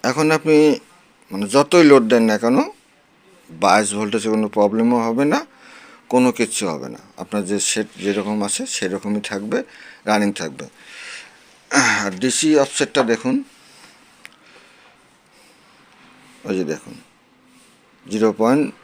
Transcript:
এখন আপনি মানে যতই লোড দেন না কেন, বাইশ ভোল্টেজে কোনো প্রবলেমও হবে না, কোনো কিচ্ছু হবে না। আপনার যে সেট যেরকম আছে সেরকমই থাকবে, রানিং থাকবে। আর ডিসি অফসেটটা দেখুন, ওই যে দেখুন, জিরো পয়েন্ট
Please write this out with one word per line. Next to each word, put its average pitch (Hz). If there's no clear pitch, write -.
এখন 151
আপনি 156
মানে -
যতই 170
লোড 131
দেন 117
না 107
কেন, 120
বাইশ 101
ভোল্টেজে 107
কোনো 107
প্রবলেমও 110
হবে 117
না, 269
কোনো 127
কিচ্ছু 110
হবে 65
না। -
আপনার 104
যে 104
সেট 107
যেরকম 101
আছে -
সেরকমই 104
থাকবে, 107
রানিং 104
থাকবে। 71
আর 101
ডিসি 131
অফসেটটা -
দেখুন, 127
ওই 98
যে 90
দেখুন, -
জিরো 110
পয়েন্ট 131